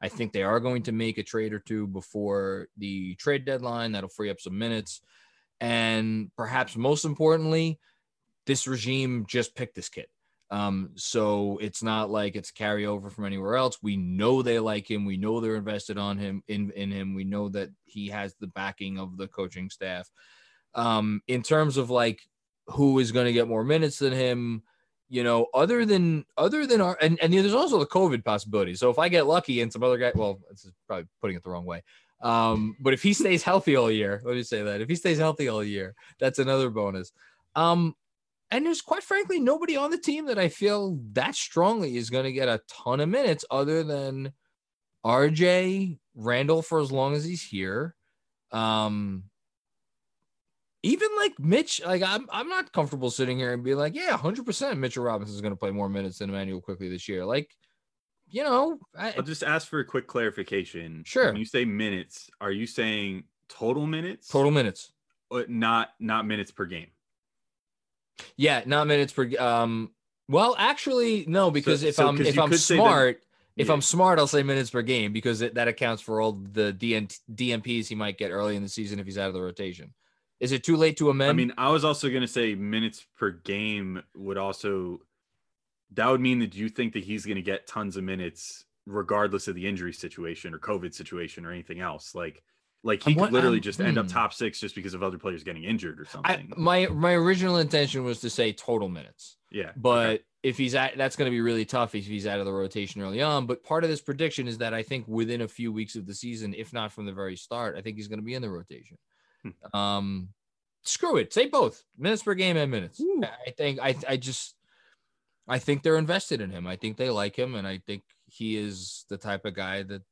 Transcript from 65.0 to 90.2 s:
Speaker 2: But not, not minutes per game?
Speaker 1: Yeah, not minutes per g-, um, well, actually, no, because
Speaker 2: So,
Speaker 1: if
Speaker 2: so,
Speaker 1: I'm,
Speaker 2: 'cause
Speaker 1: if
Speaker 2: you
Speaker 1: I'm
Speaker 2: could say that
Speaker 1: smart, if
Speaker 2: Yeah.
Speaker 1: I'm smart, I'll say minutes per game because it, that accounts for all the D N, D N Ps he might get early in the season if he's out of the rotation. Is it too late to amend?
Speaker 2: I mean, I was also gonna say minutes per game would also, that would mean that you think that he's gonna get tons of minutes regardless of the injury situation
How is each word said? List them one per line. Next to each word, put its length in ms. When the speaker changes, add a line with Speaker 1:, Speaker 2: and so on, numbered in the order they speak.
Speaker 2:
But 180
not, 400
not 280
minutes 240
per 140
game? 240
Speaker 1:
Yeah, 280
not 220
minutes 260
per 120
g-, 120
um, 540
well, 300
actually, 720
no, 240
because 300
Speaker 2:
So, 60
Speaker 1:
if 80
Speaker 2:
so, 120
Speaker 1:
I'm, 100
Speaker 2:
'cause 100
Speaker 1:
if 80
Speaker 2:
you 60
Speaker 1:
I'm 80
Speaker 2:
could 100
say 160
that 60
Speaker 1:
smart, 420
if 100
Speaker 2:
Yeah. 60
Speaker 1:
I'm 80
smart, 380
I'll 80
say 160
minutes 260
per 120
game 320
because 280
it, 140
that 120
accounts 340
for 200
all 120
the 400
D 220
N, 120
D 200
N 80
Ps 260
he 80
might 220
get 140
early 240
in 80
the 60
season 300
if 60
he's 120
out 100
of 60
the 80
rotation. 520
Is 120
it 120
too 120
late 220
to 120
amend? 200
Speaker 2:
I 40
mean, 240
I 120
was 160
also 240
gonna 180
say 280
minutes 500
per 140
game 720
would 220
also, 640
that 180
would 100
mean 200
that 160
you 120
think 260
that 120
he's 200
gonna 160
get 260
tons 280
of 80
minutes 640
regardless 640
of 80
the 100
injury 280
situation 600